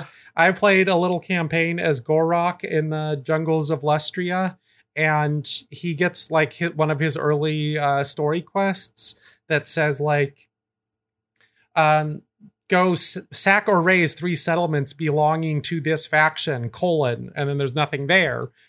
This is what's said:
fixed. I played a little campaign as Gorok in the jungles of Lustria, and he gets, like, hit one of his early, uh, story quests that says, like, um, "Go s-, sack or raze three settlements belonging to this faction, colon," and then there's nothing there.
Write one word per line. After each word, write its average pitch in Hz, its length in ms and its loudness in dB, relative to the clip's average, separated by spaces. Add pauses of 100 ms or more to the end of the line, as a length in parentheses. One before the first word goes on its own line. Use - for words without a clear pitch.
fixed. - 100 -18 (240)
I 175 160 4
played 190 380 4
a 185 60 2
little 180 240 0
campaign 165 600 -2
as 147 220 0
Gorok 170 600 0
in 156 260 -2
the 156 340 -4
jungles 160 460 0
of 147 120 -2
Lustria, 180 760 -2 (360)
and 151 540 0 (220)
he 170 240 -6
gets, 180 360 -2
like, 160 220 2
hit 165 240 -6
one 156 140 2
of 147 100 -2
his 156 160 0
early, 151 600 0
uh, 143 260 0
story 156 380 -2
quests - 760 -4 (300)
that 147 180 0
says, 151 340 0
like, 147 480 0 (1300)
um, 151 480 2 (460)
"Go 185 240 4
s-, - 260 0 (140)
sack 196 360 2
or 190 140 4
raze 175 320 2
three 175 220 -4
settlements 156 560 0
belonging 156 720 0
to 165 180 -6
this 151 260 -2
faction, 156 640 0
colon," 143 640 -2
and 143 120 -2
then 143 100 -2
there's 135 160 -2
nothing 143 340 -2
there. 139 420 0 (180)